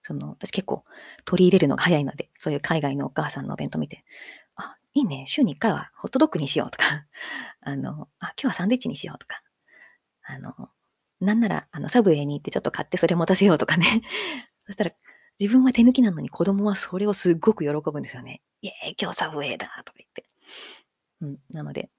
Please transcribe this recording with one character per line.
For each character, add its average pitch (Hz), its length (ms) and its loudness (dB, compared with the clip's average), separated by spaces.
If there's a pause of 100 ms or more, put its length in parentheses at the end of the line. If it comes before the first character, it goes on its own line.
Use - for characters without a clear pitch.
そ 156 120 -10
の、 143 160 -8
私 - 200 -12
結 - 160 -4
構 - 180 -6 (400)
取 185 200 4
り 180 40 8
入 180 40 6
れ 190 80 6
る 151 80 4
の 135 80 2
が - 60 -2
早 165 160 4
い 143 60 0
の 135 100 -6
で、 - 200 -12
そ - 160 -6
う - 20 -2
い 143 40 -2
う 147 40 -4
海 160 200 -2
外 139 160 -2
の 143 100 -4
お 139 40 -8
母 151 200 -4
さ - 120 -8
ん - 40 -8
の - 80 -6
お - 20 -12
弁 143 140 -6
当 156 80 -6
見 147 100 -4
て、 - 160 -20 (520)
「あ、 - 200 -16 (180)
い 285 60 2
い 277 40 2
ね。 135 220 -6
週 - 160 0
に 175 100 2
一 147 60 -10
回 214 140 2
は 147 240 -6
ホ - 100 -12
ッ - 40 -6
ト 269 80 -2
ド 311 80 6
ッ - 20 -2
グ 175 100 -4
に 139 100 -4
し - 100 -2
よ - 80 -2
う」 - 60 -12
と - 60 -16
か、 - 280 0 (260)
<laughs> - 280 -14
あ 139 160 -8
の、 143 320 -8 (120)
「あ、 - 80 -10
今 - 40 -12 (100)
日 277 60 0
は 185 40 0
サ 180 120 -4
ン 190 40 2
ド 240 60 4
イ 254 40 -2
ッ - 20 -4
チ - 80 -6
に - 80 -6
し - 100 -10
よ 156 100 -12
う」 - 40 -16
と - 60 -20
か、 - 160 -14 (800)
あ 135 160 -14
の、 - 320 -14 (500)
な 202 140 2
ん 233 60 4
な 226 80 4
ら、 156 220 -4
あ 156 100 -10
の、 143 80 -6
サ 247 140 4
ブ 190 100 6
ウ - 20 6
ェ 147 40 0
イ 143 80 -4
に 143 120 -4
行 - 20 -8
っ - 20 -20
て - 80 -8
ち - 60 -4
ょ - 40 0
っ - 20 -20
と - 80 -2
買 - 140 -6
っ - 40 -14
て - 80 -4
そ 170 100 2
れ 170 100 4
持 170 100 2
た 185 80 4
せ 190 100 4
よ 190 100 8
う 143 40 2
と - 80 0
か - 100 0
ね。 202 260 4 (300)
<laughs> - 340 -16
そ 202 60 -16
し - 40 -14
た 214 80 0
ら、 170 80 -4 (480)
自 202 120 2
分 262 120 8
は 254 80 6
手 233 100 6
抜 247 100 10
き 254 100 6
な 214 80 6
の 160 100 -6
に - 100 -6
子 - 140 -2
供 196 200 2
は 202 120 0
そ - 220 -8
れ 202 80 0
を 208 60 2
す 180 200 2
っ 165 60 6
ご 220 160 4
く 165 100 -4
喜 147 260 -2
ぶ 147 100 -6
ん - 20 -8
で 131 60 -10
す - 80 -16
よ 123 60 -14
ね。 127 200 -16 (200)
「イ 196 60 -10
エ - 40 -12 (140)
ー - 40 -10
イ、 - 100 -16
今 - 120 -4
日 - 40 -8
サ 160 120 -4
ブ 156 100 -8
ウ - 20 -4
ェ 139 140 -6
イ - 40 -12
だ」 - 100 -10 (160)
と - 80 -20
か - 60 -20
言 - 80 -20
っ - 60 -20
て。 - 120 -14 (960)
う 160 60 -8
ん、 139 120 -12 (120)
な 156 120 -10
の 147 100 -10
で 143 260 -10